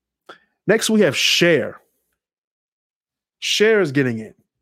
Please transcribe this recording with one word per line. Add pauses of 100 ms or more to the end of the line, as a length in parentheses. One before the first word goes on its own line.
(680)
Next,
we
have
Cher. (1600)
Cher
is
getting
in. (260)